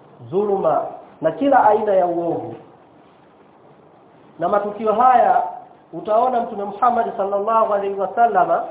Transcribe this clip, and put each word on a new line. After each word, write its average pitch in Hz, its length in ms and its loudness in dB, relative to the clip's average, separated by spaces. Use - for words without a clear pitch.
dhuluma 185 560 0
na - 120 0
kila 269 360 2
aina 214 260 2
ya 180 120 4
uovu. 165 480 -4
Na 165 100 -4
matukio 208 440 -2
haya 226 500 4
utaona 233 480 0
Mtume 202 240 -8
Muhammad 226 520 -2
sallallahu 208 580 0
alaihi 196 260 -4
wasallama 190 720 0